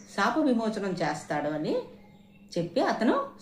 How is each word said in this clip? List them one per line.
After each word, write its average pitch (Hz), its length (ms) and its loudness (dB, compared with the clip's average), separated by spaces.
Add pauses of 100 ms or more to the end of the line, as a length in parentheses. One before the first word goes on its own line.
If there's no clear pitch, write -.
(160)
శాప 226 220 2
విమోచనం 220 520 2
చేస్తాడు" 156 580 -2
అని 156 280 -2 (840)
చెప్పి 170 220 0
అతను 427 460 2 (160)